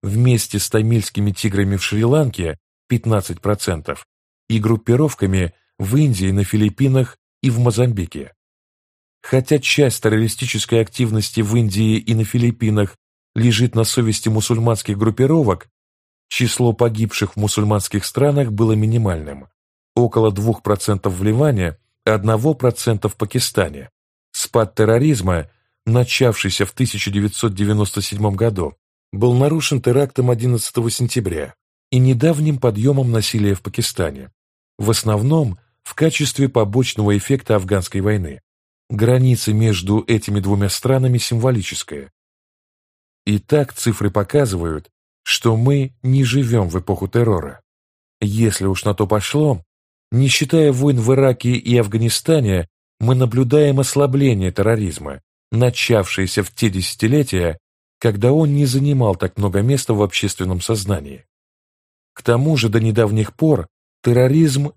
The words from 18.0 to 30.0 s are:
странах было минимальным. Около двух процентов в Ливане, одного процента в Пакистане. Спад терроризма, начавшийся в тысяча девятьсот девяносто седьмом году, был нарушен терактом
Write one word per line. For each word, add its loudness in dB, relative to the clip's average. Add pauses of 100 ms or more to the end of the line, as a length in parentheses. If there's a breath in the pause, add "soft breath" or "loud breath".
странах 0
было 2
минимальным. -2 (480)
Около 2
двух -2
процентов -2
в -6
Ливане, 0 (280)
одного 2
процента -2
в -10
Пакистане. -4 (420)
Спад -2
терроризма, 2 (360)
начавшийся 0
в -12
тысяча -4
девятьсот -2
девяносто -2
седьмом -2
году, -2 (340)
был 2
нарушен 0
терактом 0